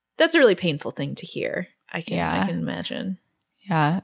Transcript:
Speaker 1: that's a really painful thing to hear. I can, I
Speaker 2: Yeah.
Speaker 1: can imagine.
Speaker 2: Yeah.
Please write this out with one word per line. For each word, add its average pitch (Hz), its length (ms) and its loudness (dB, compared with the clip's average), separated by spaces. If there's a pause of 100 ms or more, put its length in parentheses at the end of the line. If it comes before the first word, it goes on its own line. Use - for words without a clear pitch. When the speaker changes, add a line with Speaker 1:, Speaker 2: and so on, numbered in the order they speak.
(180)
Speaker 1:
that's 330 160 4
a 339 40 6
really 233 160 8
painful 160 360 -2
thing 139 260 -6
to 170 100 -8
hear. - 420 -6 (220)
I 170 120 -6
can, 170 160 -4
I 165 180 0
Speaker 2:
Yeah. 185 100 0
Speaker 1:
can 170 120 -4
imagine. - 600 -6 (500)
Speaker 2:
Yeah. 160 360 2